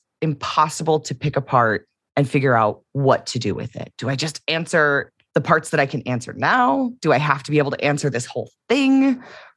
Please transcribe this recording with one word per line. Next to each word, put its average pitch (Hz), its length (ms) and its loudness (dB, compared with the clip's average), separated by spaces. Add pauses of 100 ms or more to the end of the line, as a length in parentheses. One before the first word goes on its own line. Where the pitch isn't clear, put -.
(220)
impossible 156 800 0
to - 120 -10
pick 147 220 -4
apart 120 520 0 (280)
and 143 120 2
figure 135 280 2
out 110 260 2 (120)
what 135 340 2
to - 120 -6
do 101 140 -2
with - 220 -8
it. - 240 -12
Do 120 100 -4
I 139 60 -2
just 147 320 -6
answer 156 640 0 (240)
the 160 60 4
parts 156 280 2
that 156 100 0
I 139 60 2
can 139 220 -6
answer 123 260 -6
now? 247 580 0 (100)
Do 151 120 2
I 123 40 4
have 143 260 0
to - 80 -10
be 151 80 2
able 135 100 0
to - 160 -6
answer 143 240 0
this 120 160 -4
whole - 240 -10 (180)
thing 269 540 4 (360)